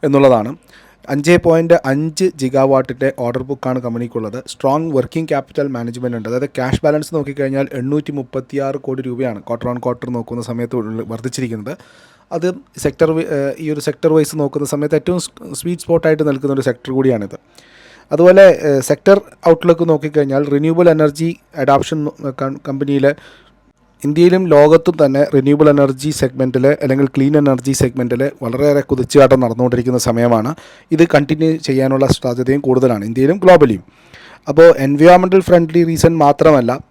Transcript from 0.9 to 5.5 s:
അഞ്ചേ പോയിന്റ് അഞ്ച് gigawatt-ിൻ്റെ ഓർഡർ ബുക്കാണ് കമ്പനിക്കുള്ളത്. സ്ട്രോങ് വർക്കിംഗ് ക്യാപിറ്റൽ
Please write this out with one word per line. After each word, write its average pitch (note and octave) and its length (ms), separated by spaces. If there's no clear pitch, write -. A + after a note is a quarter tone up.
അഞ്ചേ D3 280
പോയിന്റ് E3 380
അഞ്ച് D3+ 400
gigawatt-ിൻ്റെ C3+ 920
ഓർഡർ B2 240
ബുക്കാണ് B2+ 380
കമ്പനിക്കുള്ളത്. A#2 640
സ്ട്രോങ് D3+ 460
വർക്കിംഗ് C#3+ 360
ക്യാപിറ്റൽ C#3+ 380